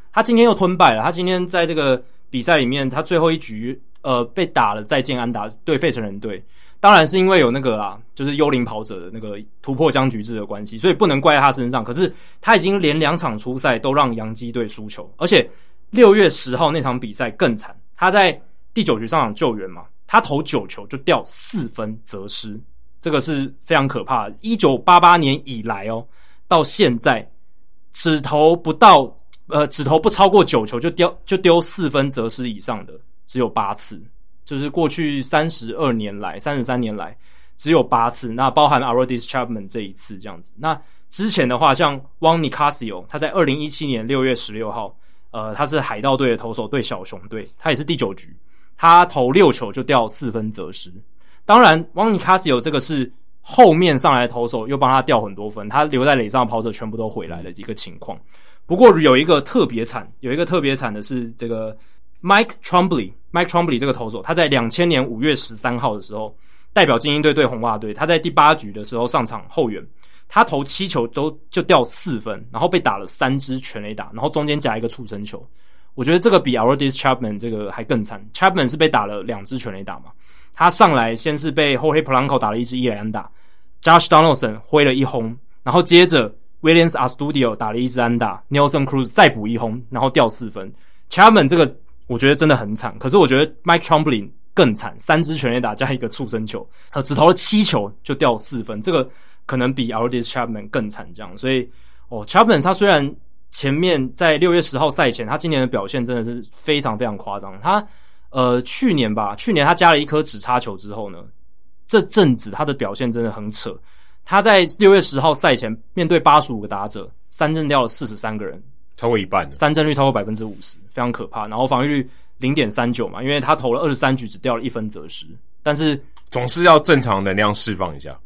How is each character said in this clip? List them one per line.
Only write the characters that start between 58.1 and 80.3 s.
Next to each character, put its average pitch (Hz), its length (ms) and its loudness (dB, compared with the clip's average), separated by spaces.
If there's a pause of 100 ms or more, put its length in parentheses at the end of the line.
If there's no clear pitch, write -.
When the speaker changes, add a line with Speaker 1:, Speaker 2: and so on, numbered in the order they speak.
Speaker 1:
不 170 120 -2
过 214 220 10
有 139 180 8
一 151 80 4
个 156 160 4
特 190 240 2
别 117 180 -4
惨， 113 260 -8 (120)
有 127 100 -4
一 135 40 -2
个 165 100 -2
特 165 160 0
别 139 140 0
惨 120 180 -4
的 107 80 -8
是 120 360 -6
这 117 100 -8
个 110 280 -6 (460)
Mike 202 300 4 (120)
Trombley，Mike 175 840 0
Trombley 170 300 0
这 127 80 -2
个 139 60 2
投 117 180 -8
手， 104 120 -8
他 160 120 -4
在 160 140 4
两 123 220 2
千 175 180 0
年 151 180 2
五 117 140 -8
月 143 160 2
十 117 200 -6
三 120 220 -4
号 117 160 -2
的 101 80 -8
时 104 140 -12
候， 107 180 -10 (380)
代 190 140 6
表 127 120 4
精 147 160 -2
英 147 80 0
队 147 120 4
对 147 120 4
红 117 140 -4
袜 113 180 -2
队， 107 160 -8
他 147 120 -4
在 165 120 4
第 165 120 -4
八 151 260 6
局 110 160 -8
的 104 140 -12
时 120 100 -8
候 117 100 0
上 123 200 0
场 113 240 -10
后 135 200 0
援， 90 160 -8 (440)
他 - 160 4
投 143 180 -4
七 185 240 -4
球 120 180 0
都， 147 320 -4 (120)
就 180 140 -2
掉 151 200 6
四 123 380 0
分， 101 280 -8
然 117 120 -8
后 175 80 2
被 180 100 2
打 104 180 0
了 101 80 -10
三 135 320 0
支 131 220 -6
全 110 240 -10
垒 107 100 -10
打， 104 200 -10
然 110 100 -6
后 151 60 0
中 151 180 -2
间 147 100 -2
夹 123 200 -2
一 113 40 -8
个 117 60 -4
触 113 180 -12
身 104 200 -10
球。 98 200 -14 (480)
我 127 120 -6
觉 156 80 4
得 175 40 6
这 226 120 2
个 196 100 6
比 123 180 0
Aroldis 131 400 2
Chapman 127 400 -2
这 117 140 -8
个 104 180 -6
还 87 140 -10
更 113 180 -2
惨。 104 320 -12
Chapman 180 380 2
是 - 60 -6
被 160 100 4
打 117 180 2
了 104 160 -8
两 101 220 -8
支 131 140 -8
全 113 160 -8
垒 98 100 -12
打 98 120 -10
嘛， - 100 -16 (480)